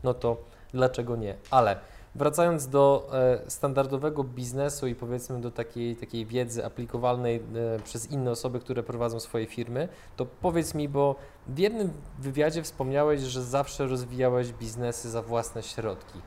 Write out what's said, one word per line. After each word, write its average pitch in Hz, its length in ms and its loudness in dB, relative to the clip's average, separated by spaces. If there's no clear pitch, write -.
no 127 100 2
to 117 240 0
dlaczego 127 420 2
nie? 104 200 -4
Ale 107 280 6
wracając 147 520 4
do, 139 460 6
e, 127 360 4
standardowego 139 720 0
biznesu 127 640 -4
i, 117 80 -2
powiedzmy, 123 460 -6
do 120 100 -6
takiej, 120 440 -4
takiej 117 300 -8
wiedzy 117 400 -2
aplikowalnej, 123 720 0
e, 107 80 -4
przez 113 280 -10
inne 127 200 0
osoby, 120 280 -4
które 120 240 -4
prowadzą 117 360 -2
swoje 113 260 -4
firmy, 120 420 -4
to 127 100 -4
powiedz 165 340 0
mi, 147 140 0
bo 139 260 4
w 131 120 -6
jednym 202 340 2
wywiadzie 147 440 2
wspomniałeś, 143 580 2
że 127 220 -2
zawsze 139 440 0
rozwijałeś 123 680 2
biznesy 117 560 -6
za 113 120 -2
własne 113 420 -2
środki. 98 640 -6